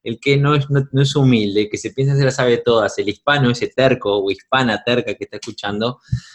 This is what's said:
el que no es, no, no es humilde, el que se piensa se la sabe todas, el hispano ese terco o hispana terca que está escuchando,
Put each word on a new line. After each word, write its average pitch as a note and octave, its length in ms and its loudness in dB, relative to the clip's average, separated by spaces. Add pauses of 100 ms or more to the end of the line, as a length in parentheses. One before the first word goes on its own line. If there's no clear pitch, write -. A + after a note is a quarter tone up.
el A#2 160 -8
que C#3 160 2
no C#3+ 200 2
es, C#3 140 -2
no, C#3 220 0
no C3+ 100 2
es C#3 140 0
humilde, A2 460 2
el G#2 80 -2
que G#2+ 80 -8
se G#2+ 140 -8
piensa C#3 260 0
se C#3 80 2
la C3 60 2
sabe B2 260 2
todas, A2+ 420 0
el G2 80 -2
hispano C3+ 420 0
ese A2+ 200 -2
terco A#2+ 480 0
o G2 120 -2
hispana A2+ 540 -2
terca A#2+ 320 -2
que - 80 -10
está G#2+ 140 -14
escuchando, G#2+ 640 -6 (340)